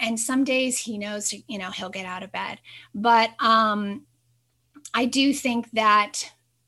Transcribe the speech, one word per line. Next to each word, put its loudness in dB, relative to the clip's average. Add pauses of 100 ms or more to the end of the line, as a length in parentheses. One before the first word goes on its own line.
and -2
some 0
days 0
he -8
knows, -8
to, -10
you -10
know, -8
he'll -10
get -10
out -10
of -16
bed. -8 (360)
But, 4 (100)
um, 2 (880)
I 0
do 2
think -4
that 2 (360)